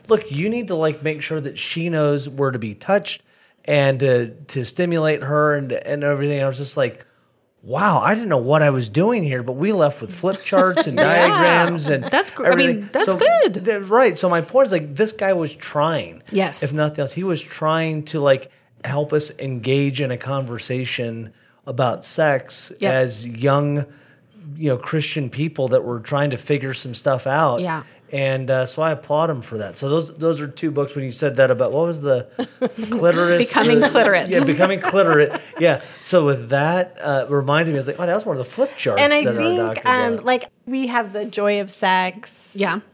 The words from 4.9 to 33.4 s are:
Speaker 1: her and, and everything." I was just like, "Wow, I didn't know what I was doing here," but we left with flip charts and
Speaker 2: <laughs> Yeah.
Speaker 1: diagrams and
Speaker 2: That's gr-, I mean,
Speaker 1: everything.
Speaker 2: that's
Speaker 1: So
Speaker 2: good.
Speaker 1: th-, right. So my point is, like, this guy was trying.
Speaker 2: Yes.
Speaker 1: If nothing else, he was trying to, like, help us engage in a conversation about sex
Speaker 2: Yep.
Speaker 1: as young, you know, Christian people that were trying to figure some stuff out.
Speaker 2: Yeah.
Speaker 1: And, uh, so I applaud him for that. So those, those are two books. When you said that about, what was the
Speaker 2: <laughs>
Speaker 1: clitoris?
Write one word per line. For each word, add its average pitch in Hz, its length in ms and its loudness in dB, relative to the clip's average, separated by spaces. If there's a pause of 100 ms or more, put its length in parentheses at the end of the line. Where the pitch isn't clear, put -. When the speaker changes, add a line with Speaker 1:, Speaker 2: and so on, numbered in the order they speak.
Speaker 1:
her 147 320 2
and, 139 180 -4
and 143 320 -4
everything." 143 380 0
I 139 60 0
was 127 100 -4
just 139 180 -10
like, 131 300 -2 (560)
"Wow, 156 400 2
I 180 140 4
didn't 226 140 -4
know 147 80 2
what 143 260 4
I 143 80 6
was 123 180 -2
doing 190 340 2
here," 127 200 -2
but 127 100 -6
we 175 180 0
left 156 300 2
with 104 140 -12
flip 190 280 -4
charts 185 440 2
and 131 120 -2
Speaker 2:
<laughs> - 0 -
Yeah. - 280 6
Speaker 1:
diagrams 170 640 2
and 135 160 0
Speaker 2:
That's 370 260 0
gr-, - 160 -2
I 180 80 6
mean, 262 140 4
Speaker 1:
everything. 208 220 -4
Speaker 2:
that's - 140 0
Speaker 1:
So 190 120 0
Speaker 2:
good. 466 480 4
Speaker 1:
th-, 202 180 0
right. 214 340 4
So 185 120 0
my 170 120 2
point 262 240 2
is, 202 60 -4
like, 151 240 -2
this 214 160 0
guy 196 220 0
was 160 200 -2
trying. 147 800 -4
Speaker 2:
Yes. 185 320 -2
Speaker 1:
If 135 100 -4
nothing 151 280 0
else, 131 120 -4
he 180 100 -6
was 175 160 -2
trying 156 640 -2
to, 156 140 -6
like, 135 300 2 (340)
help 143 300 -2
us 151 260 -2
engage 135 600 0
in 135 120 -2
a 123 60 -4
conversation 120 1160 -6 (320)
about 123 400 -2
sex - 760 -2
Speaker 2:
Yep. 196 140 0
Speaker 1:
as 120 340 -2
young, 139 560 0 (720)
you 156 140 -2
know, 127 80 2
Christian 147 540 -4
people 147 380 -4
that 127 140 4
were 120 180 -6
trying 143 280 0
to 127 80 -4
figure 135 380 -4
some 123 180 -12
stuff 131 320 -2
out. 143 360 2
Speaker 2:
Yeah. 160 200 -4 (300)
Speaker 1:
And, 135 400 -2
uh, 131 160 0
so 156 160 -4
I 160 80 2
applaud 156 400 -2
him 123 100 -6
for 113 160 -12
that. 98 220 -10
So 139 100 -4
those, 156 280 -2
those 156 220 0
are 147 80 -8
two 156 220 -6
books. 139 240 -2
When 139 100 -6
you 131 80 -8
said 127 260 -2
that 131 120 6
about, 120 220 2
what 160 160 0
was 165 140 -6
the 131 260 0 (320)
Speaker 2:
<laughs> 220 320 -6
Speaker 1:
clitoris? 175 560 4